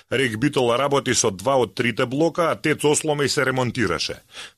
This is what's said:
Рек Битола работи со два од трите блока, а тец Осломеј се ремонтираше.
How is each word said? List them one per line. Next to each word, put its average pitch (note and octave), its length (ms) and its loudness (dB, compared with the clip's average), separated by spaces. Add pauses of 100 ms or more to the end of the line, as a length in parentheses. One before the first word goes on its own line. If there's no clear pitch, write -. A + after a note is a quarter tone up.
Рек A#2+ 280 0
Битола B2 400 2
работи C3+ 360 0
со G#2+ 180 0
два G#2 260 0
од A2+ 180 0
трите A#2+ 300 0
блока, D#3 460 0
а A#2+ 40 -2
тец D3 280 -2
Осломеј D3 440 2
се C3+ 180 0
ремонтираше. B2 680 -2 (420)